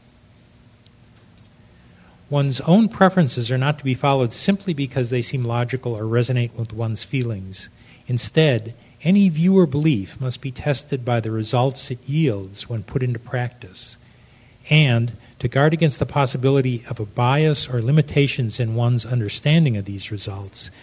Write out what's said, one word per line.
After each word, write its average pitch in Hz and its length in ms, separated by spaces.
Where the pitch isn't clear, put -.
one's 139 300
own 202 280
preferences 160 640
are 127 80
not 147 200
to - 60
be 131 100
followed 131 380
simply 196 400
because 131 380
they 123 120
seem 127 220
logical 120 520
or 107 80
resonate 120 500
with 113 180
one's 113 300
feelings. 104 640
Instead, 123 680
any 196 260
view 175 300
or 175 80
belief 139 540
must 127 200
be 131 120
tested 135 520
by 120 140
the 110 140
results 123 580
it 123 160
yields 104 640
when 110 160
put 131 180
into 120 160
practice. - 800
And 120 440
to 123 80
guard 143 240
against 160 260
the 139 80
possibility 131 840
of 117 120
a 107 40
bias 143 640
or 123 140
limitations 135 800
in 113 160
one's 120 280
understanding 127 720
of 98 100
these 98 260
results, 101 580